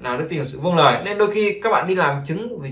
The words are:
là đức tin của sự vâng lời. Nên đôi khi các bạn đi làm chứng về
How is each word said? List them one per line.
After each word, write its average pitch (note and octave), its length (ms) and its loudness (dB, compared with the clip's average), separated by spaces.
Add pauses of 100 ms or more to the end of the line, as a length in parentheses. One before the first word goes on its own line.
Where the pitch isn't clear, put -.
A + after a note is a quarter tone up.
là B2 160 -4
đức D#3+ 120 -4
tin E3 100 -4
của C3 60 -4
sự C3 140 -10
vâng F3 160 0
lời. D3 300 6
Nên G3+ 120 -4
đôi G#3 160 4
khi G#3 300 0
các A3+ 60 2
bạn G3 180 2
đi F#3+ 80 0
làm C#3+ 300 0
chứng G#3+ 340 -6
về C#3 120 -10